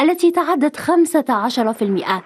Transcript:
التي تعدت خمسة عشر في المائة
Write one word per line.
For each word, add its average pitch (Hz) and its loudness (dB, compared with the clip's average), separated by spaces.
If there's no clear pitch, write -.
التي 349 2
تعدت 311 0
خمسة 330 2
عشر 226 0
في 226 -6
المائة 190 -2